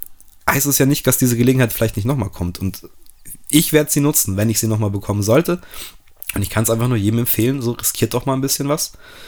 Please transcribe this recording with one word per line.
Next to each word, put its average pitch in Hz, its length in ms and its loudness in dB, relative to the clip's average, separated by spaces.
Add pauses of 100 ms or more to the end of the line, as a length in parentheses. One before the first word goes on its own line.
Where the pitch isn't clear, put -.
(480)
heißt 139 180 2
es 143 120 2
ja 139 80 6
nicht, 143 200 2
dass 127 120 2
diese 123 180 2
Gelegenheit 123 380 4
vielleicht - 220 0
nicht 98 100 -2
nochmal 123 240 -2
kommt. 87 280 -6
Und 90 300 -6 (600)
ich 147 240 4
werd 151 160 2
sie 147 100 0
nutzen, 143 380 0
wenn 107 100 2
ich 110 100 0
sie 113 80 -2
nochmal 107 240 0
bekommen 101 320 -2
sollte. 160 380 2 (720)
Und - 60 -2
ich 101 80 -2
kann's 113 220 0
einfach 117 180 2
nur 123 80 2
jedem 107 240 2
empfehlen, 123 400 0
so 120 120 -2
riskiert - 420 -2
doch 123 100 -2
mal 139 80 -2
ein 131 80 -2
bisschen 135 280 -2
was. 151 240 -2 (340)